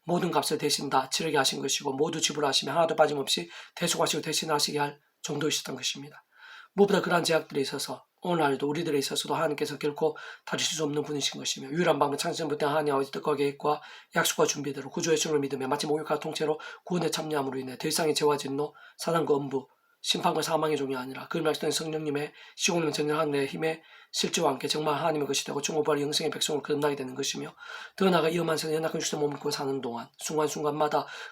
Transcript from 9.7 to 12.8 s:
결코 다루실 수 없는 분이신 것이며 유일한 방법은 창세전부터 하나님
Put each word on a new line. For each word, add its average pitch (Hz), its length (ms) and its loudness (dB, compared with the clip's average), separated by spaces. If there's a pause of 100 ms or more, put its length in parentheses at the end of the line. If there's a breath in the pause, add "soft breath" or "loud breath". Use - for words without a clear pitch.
결코 151 380 -2 (300 loud breath)
다루실 - 300 -2
수 156 80 -2
없는 147 180 0
분이신 143 360 -4
것이며 135 320 -6
유일한 160 280 4
방법은 139 200 2
창세전부터 151 500 -2
하나님 147 260 2